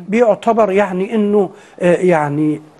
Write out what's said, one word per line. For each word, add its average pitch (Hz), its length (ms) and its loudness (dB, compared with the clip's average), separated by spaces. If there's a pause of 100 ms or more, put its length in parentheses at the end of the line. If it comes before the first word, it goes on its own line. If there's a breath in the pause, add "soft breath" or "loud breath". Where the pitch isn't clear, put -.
بيعتبر 220 640 0
يعني 196 420 -2
إنه، 208 360 0 (300 loud breath)
آه، 180 160 2
يعني 151 640 0 (200)